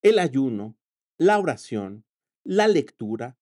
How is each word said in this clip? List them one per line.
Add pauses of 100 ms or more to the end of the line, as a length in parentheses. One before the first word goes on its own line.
El
ayuno, (400)
la
oración, (400)
la
lectura